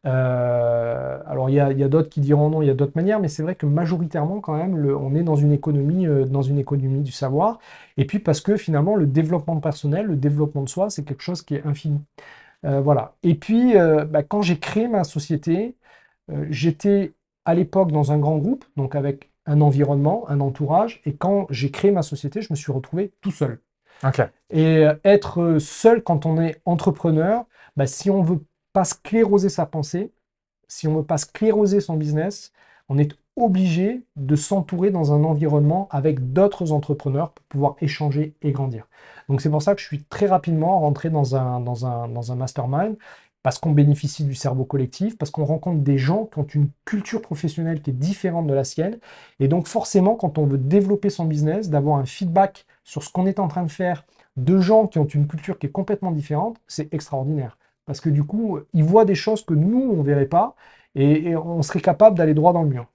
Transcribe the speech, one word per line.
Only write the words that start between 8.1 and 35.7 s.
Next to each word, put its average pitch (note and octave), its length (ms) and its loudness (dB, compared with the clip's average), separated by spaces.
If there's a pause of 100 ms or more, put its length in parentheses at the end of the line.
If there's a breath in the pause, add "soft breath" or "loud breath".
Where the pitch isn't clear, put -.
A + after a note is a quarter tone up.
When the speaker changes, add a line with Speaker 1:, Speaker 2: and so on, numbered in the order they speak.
Speaker 1:
parce D3+ 220 0
que G3+ 160 0
finalement, E3 400 0
le D#3 100 2
développement D#3 540 0
personnel, D#3 460 -4
le D#3+ 100 -2
développement D3 460 -2
de C3 40 -6
soi, G3 220 -4
c'est D3+ 160 -8
quelque C#3 180 -10
chose F3 180 -8
qui - 140 -6
est C#3+ 100 -8
infini. D3 360 -4 (640 loud breath)
Euh, C#3 160 0
voilà. C3+ 420 0
Et E3+ 100 4
puis, A3+ 440 2
euh, D#3+ 260 4
bah, D3+ 200 -2
quand G#3 180 -2
j'ai E3+ 180 0
créé A3+ 300 -4
ma G3 160 0
société, E3 720 -4 (520 soft breath)
euh, D3 200 -6
j'étais E3+ 640 0 (320)
à E3+ 80 2
l'époque F3 400 2
dans D3 180 2
un D3 60 2
grand D3+ 220 2
groupe, A#3 260 -2 (100)
donc C3+ 200 -4
avec C#3 360 -4 (140)
un D3 160 4
environnement, D3 680 2
un C#3+ 140 -2
entourage. D3+ 640 0
Et D3 100 -4
quand G3 340 0
j'ai C#3 220 -2
créé G3+ 200 2
ma F3+ 100 2
société, D3 400 -6
je - 100 -8
me D3 60 -2
suis D3 160 -6
retrouvé E3 480 -6
tout G3 100 -4
seul. A#2+ 300 -4 (420 soft breath)
Speaker 2:
Ok. C3+ 180 0 (280)
Speaker 1:
Et, D#3+ 360 4
euh, D3+ 100 4 (100)
être F3 540 4
seul A3+ 440 2
quand D#3+ 220 -2
on D#3+ 160 0
est E3 240 -2
entrepreneur, F3 800 0 (320 soft breath)
bah, C3+ 100 2
si - 220 -4
on G3 120 2
veut E3 220 0 (300)
pas F#3+ 120 2
scléroser G3+ 640 2
sa - 180 -2
pensée, F3 440 -6 (560)
si - 200 -8
on D#3 80 0
veut D#3 80 -2
pas D3+ 160 -2
scléroser G#3 600 2
son F3 160 -4
business, D#3 560 -4 (380 soft breath)
on C#3 80 0
est D3 180 2 (200)
obligé F#3+ 680 0 (120)
de C#3+ 200 0
s'entourer F#3 540 -2
dans D#3+ 240 0
un D3 100 4
environnement D#3 680 2